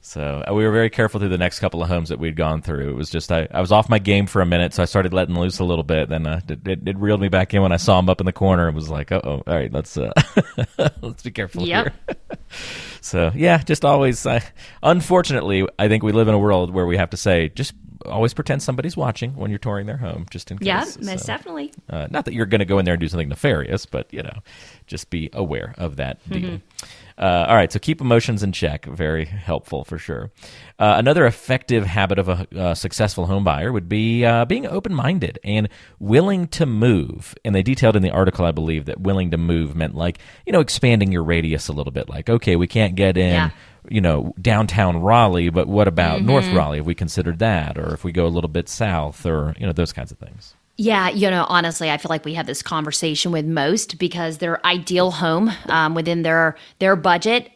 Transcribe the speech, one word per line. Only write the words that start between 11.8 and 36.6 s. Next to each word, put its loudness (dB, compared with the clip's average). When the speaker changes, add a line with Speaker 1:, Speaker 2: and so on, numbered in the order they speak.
Speaker 1:
here." -8
<laughs> -14
So, 0
yeah, 4
just 0
always, 2
I, 0
unfortunately, 2
I 4
think 2
we 2
live 4
in 4
a 4
world 2
where 0
we 2
have 0
to -8
say, 2
just -8
always 0
pretend -4
somebody's -4
watching -4
when -6
you're -4
touring -6
their -8
home, -8
just -16
in -10
Speaker 2:
Yep, -2
Speaker 1:
case. -14
Speaker 2:
most -8
Speaker 1:
So, -12
Speaker 2:
definitely. -12
Speaker 1:
uh, -8
not -6
that -10
you're 0
gonna 2
go 2
in 2
there 2
and -2
do -2
something -4
nefarious, -2
but, -8
you -10
know, -12
just -12
be -6
aware -6
of -6
that -6
deal. -6
Speaker 2:
Mm-hmm. -8
Speaker 1:
Uh, 2
all 6
right, 6
so -4
keep -2
emotions 2
in -2
check. -4
Very -4
helpful -6
for -10
sure. -10
Uh, 6
another 6
effective 0
habit 0
of 0
a, -2
a 0
successful -2
home 0
buyer 0
would -4
be, 2
uh, 4
being -2
open-minded -2
and 0
willing 2
to -2